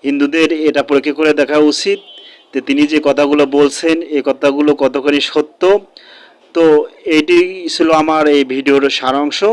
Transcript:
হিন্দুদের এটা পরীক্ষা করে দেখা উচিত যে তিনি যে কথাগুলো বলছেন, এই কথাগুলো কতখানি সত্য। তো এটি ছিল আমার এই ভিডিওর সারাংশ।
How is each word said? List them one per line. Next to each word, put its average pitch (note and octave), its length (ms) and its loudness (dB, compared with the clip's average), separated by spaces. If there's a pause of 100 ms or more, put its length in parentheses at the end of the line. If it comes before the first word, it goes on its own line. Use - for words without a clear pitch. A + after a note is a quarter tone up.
হিন্দুদের C#3+ 480 0
এটা D3+ 300 -2
পরীক্ষা C#3+ 300 -2
করে D3+ 220 0
দেখা D3 240 0
উচিত D3+ 400 0 (560)
যে C3+ 60 -2
তিনি C#3+ 260 0
যে D3+ 180 -2
কথাগুলো C#3+ 420 2
বলছেন, D3 560 0
এই D3+ 220 -4
কথাগুলো C#3+ 500 0
কতখানি C#3+ 460 -2
সত্য। F3+ 600 0 (760)
তো D#3 340 4 (160)
এটি F3 640 0
ছিল D#3+ 220 0
আমার D#3 380 2
এই C#3+ 160 2
ভিডিওর C3+ 460 0
সারাংশ। C#3 640 -4